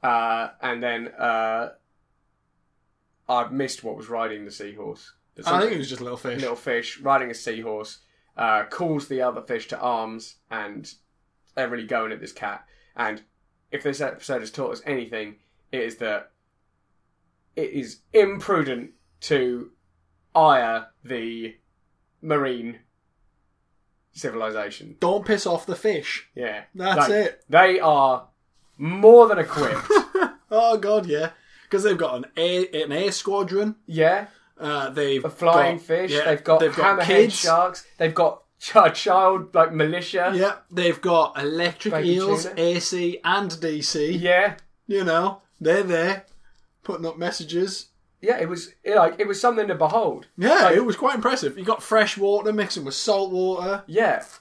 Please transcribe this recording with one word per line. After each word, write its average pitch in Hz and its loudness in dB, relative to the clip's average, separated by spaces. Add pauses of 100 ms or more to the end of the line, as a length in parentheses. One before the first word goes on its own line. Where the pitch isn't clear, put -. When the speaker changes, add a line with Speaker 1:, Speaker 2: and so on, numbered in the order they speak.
Speaker 1:
Uh, 117 -2 (100)
and 120 -8
then, 117 -6 (100)
uh, 113 -2 (1600)
I 123 -2
missed 135 -6
what 110 -10
was 113 -16
riding 110 -6
the 101 -18
seahorse. 104 -16 (200)
But - -12
Speaker 2:
I 170 -2
think 180 2
Speaker 1:
something 220 -2
Speaker 2:
it - -6
was 127 -8
just 123 -12
a - -12
little 123 -10
fish. 127 -8
Speaker 1:
Little 120 -6
fish 117 -6
riding 139 0
a 117 -12
seahorse, 110 -10 (380)
uh, 110 0
calls 156 -4
the 131 -4
other 123 -2
fish 117 -8
to - -10
arms, 113 -6 (140)
and 104 -12 (600)
they're 131 -4
really 117 -10
going 110 -4
at 104 -14
this - -16
cat. 101 -12 (300)
And 107 -6 (480)
if 110 -10
this 143 -6
episode 135 -8
has 110 -14
taught 123 -8
us - -14
anything, 110 -8 (360)
it 131 -6
is 113 -8
that 107 -8 (1200)
it 151 -6
is 123 -10 (120)
imprudent 139 0 (300)
to 123 -2 (640)
ire 123 2 (160)
the 113 -10 (640)
marine 127 -4 (1300)
civilization. 107 -10
Speaker 2:
Don't 196 0
piss 208 0
off 170 -2
the 180 -6
fish. - -4
Speaker 1:
Yeah. 107 -8 (120)
Speaker 2:
That's 185 -2 (120)
Speaker 1:
Like, - 0
Speaker 2:
it. 208 0
Speaker 1:
they 185 6
are 139 4 (500)
more 214 10
than 202 2
equipped. 143 -2
Speaker 2:
<laughs> 392 8 (560)
Oh, 226 4
God, 202 0
yeah. 156 -2 (380)
'Cause 190 0
they've 196 2
got 147 -2
an 123 -8 (100)
A, 180 -2
an 147 -6
A 185 -2
squadron. 196 -2 (120)
Speaker 1:
Yeah. 170 2 (300)
Speaker 2:
Uh, 147 -6
they've 139 -2
Speaker 1:
A - -2
flying 170 4
Speaker 2:
got, - -18
Speaker 1:
fish. 175 -2
Speaker 2:
yeah, 147 0
Speaker 1:
They've 151 0
got 160 6
Speaker 2:
they've 156 2
got 190 4
Speaker 1:
hammerhead 170 2
Speaker 2:
kids. 202 6
Speaker 1:
sharks. 175 0 (140)
They've 160 0
got 165 0 (160)
ch-, - 2
a 190 8
child, 190 2
like, 165 4
militia. 175 -2
Speaker 2:
Yeah. 190 0 (140)
They've 175 0
got 165 2
electric 165 -4
Speaker 1:
Baby 160 0
Speaker 2:
eels, 185 0
Speaker 1:
tuna. 185 -8
Speaker 2:
A 170 0
C 175 -4
and 180 -2
D 156 -6
C. 196 -2
Speaker 1:
Yeah. 180 2 (320)
Speaker 2:
You 196 -2
know, 180 0 (180)
they're 170 2
there 180 -2 (580)
putting 170 -8
up 160 -8
messages. 175 -6 (340)
Speaker 1:
Yeah, - 0
it 165 -4
was, 170 -10 (100)
it, 202 -2
like, 170 4
it 208 0
was 196 -6
something 226 2
to 190 -4
behold. 156 -2 (100)
Speaker 2:
Yeah, 262 4
Speaker 1:
Like, 175 6
Speaker 2:
it 233 4
was 226 -2
quite 277 0
impressive. 240 -2
You 190 -12
got 214 -2
fresh 214 2
water 202 0
mixing 196 -4
with 135 -8
salt 196 0
water. 185 -2
Speaker 1:
Yeah. 165 0 (180)